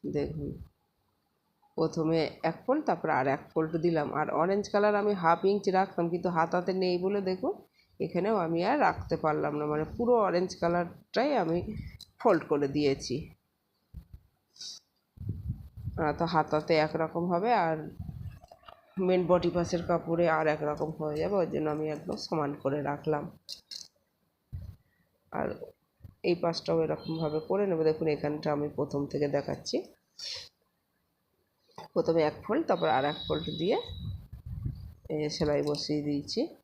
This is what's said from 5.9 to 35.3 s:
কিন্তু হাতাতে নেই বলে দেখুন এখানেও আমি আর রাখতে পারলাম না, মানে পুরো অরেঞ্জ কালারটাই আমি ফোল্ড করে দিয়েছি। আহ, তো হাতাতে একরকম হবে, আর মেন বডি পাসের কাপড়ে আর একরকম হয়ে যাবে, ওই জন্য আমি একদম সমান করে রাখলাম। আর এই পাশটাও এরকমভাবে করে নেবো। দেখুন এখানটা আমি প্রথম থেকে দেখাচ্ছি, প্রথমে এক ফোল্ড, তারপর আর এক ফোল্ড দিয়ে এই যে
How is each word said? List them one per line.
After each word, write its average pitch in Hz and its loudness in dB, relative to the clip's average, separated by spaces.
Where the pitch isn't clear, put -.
কিন্তু 175 0
হাতাতে 175 2
নেই 185 2
বলে 196 0
দেখুন 190 -2
এখানেও 180 0
আমি 165 0
আর 254 2
রাখতে 170 2
পারলাম 151 0
না, 151 -2
মানে 151 0
পুরো 240 2
অরেঞ্জ 180 2
কালারটাই 175 0
আমি 170 2
ফোল্ড 180 4
করে 143 2
দিয়েছি। 139 0
আহ, 151 0
তো 170 0
হাতাতে 156 2
একরকম 156 0
হবে, 185 2
আর 160 0
মেন 185 4
বডি 175 6
পাসের 170 0
কাপড়ে 170 2
আর 156 4
একরকম 151 0
হয়ে 151 -4
যাবে, 175 0
ওই 175 2
জন্য 151 0
আমি 151 -2
একদম 160 -6
সমান 147 -2
করে 139 0
রাখলাম। 143 -2
আর - -2
এই 175 4
পাশটাও 170 0
এরকমভাবে 156 -2
করে 196 2
নেবো। 160 2
দেখুন 156 4
এখানটা 151 -2
আমি 147 0
প্রথম 143 -2
থেকে 147 0
দেখাচ্ছি, 143 -2
প্রথমে 165 2
এক 151 2
ফোল্ড, 269 -2
তারপর 170 2
আর 131 2
এক 147 -2
ফোল্ড 156 -2
দিয়ে 190 0
এই 156 -2
যে 151 0